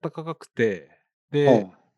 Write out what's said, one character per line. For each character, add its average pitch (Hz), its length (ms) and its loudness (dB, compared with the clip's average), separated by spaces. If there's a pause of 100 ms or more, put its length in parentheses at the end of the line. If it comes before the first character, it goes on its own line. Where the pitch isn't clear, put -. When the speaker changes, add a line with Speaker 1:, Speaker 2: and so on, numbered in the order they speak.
Speaker 1:
た 156 100 -10
か 160 240 -14
く - 140 -20
て、 98 400 -4 (420)
で、 147 160 0
Speaker 2:
ほ 104 240 4
う。 - 60 -20 (200)